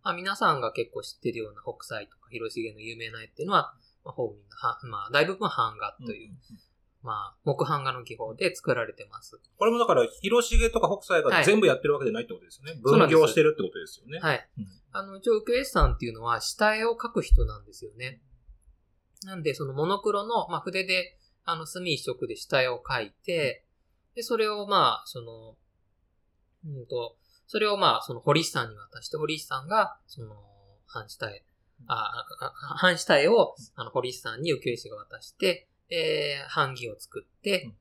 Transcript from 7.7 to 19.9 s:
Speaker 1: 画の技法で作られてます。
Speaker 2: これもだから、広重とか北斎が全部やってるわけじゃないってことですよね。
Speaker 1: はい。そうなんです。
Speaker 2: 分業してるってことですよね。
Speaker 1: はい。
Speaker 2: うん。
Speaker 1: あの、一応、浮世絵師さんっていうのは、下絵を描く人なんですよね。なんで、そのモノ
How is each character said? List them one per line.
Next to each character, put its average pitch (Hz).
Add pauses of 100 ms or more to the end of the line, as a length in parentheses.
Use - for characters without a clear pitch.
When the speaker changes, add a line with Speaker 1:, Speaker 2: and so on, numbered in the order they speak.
Speaker 1:
画 131
の 127
技 110
法 110
で 170
作 -
ら 117
れ 107
て -
ま -
す。 - (180)
Speaker 2:
こ 202
れ 226
も 233
だ 240
か 196
ら、 123 (160)
広 233
重 113
と -
か -
北 202
斎 165
が 156
全 208
部 190
や 135
っ -
て 147
る 143
わ 143
け 139
じ 117
ゃ 104
な -
い 120
っ -
て -
こ -
と -
で -
す -
よ -
ね。 -
Speaker 1:
は 156
い。 113
そ 135
う -
な 170
ん -
で 151
す。 -
Speaker 2:
分 160
業 151
し -
て 160
る 151
っ -
て 101
こ 90
と -
で 131
す -
よ 110
ね。 143
Speaker 1:
は 156
い。 -
Speaker 2:
う -
ん。 101 (260)
Speaker 1:
あ 196
の、 196
一 196
応、 226
浮 220
世 247
絵 277
師 -
さ 151
ん 127
っ -
て 127
い 117
う 113
の 110
は、 117
下 214
絵 220
を 233
描 233
く 208
人 -
な 104
ん -
で -
す -
よ 104
ね。 123 (1040)
な 190
ん 170
で、 143
そ 135
の 135
モ 147
ノ 196